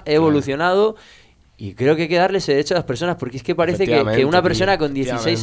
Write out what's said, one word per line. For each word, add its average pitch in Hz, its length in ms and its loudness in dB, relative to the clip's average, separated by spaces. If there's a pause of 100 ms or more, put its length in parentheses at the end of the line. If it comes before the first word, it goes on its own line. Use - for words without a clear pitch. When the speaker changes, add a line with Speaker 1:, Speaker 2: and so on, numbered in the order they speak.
Speaker 1:
he 156 60 -2
Speaker 2:
Claro. 147 120 2
Speaker 1:
evolucionado 160 720 0 (600)
y 101 180 -12
creo 135 220 2
que 160 80 -2
hay 165 40 -4
que 165 80 -2
darle 190 240 2
ese 151 140 -2
derecho 147 200 0
a 180 40 2
las 156 80 -4
personas, 160 320 -4
porque 123 200 -10
es 123 60 -12
que 175 100 -4
parece 175 320 0
que, 120 60 0
que - 80 -
una - 20 2
Speaker 2:
Efectivamente, 127 400 2
Speaker 1:
persona 185 360 0
Speaker 2:
tío. 151 100 -2
Speaker 1:
con 139 80 -4
dieciséis 127 300 -4 (180)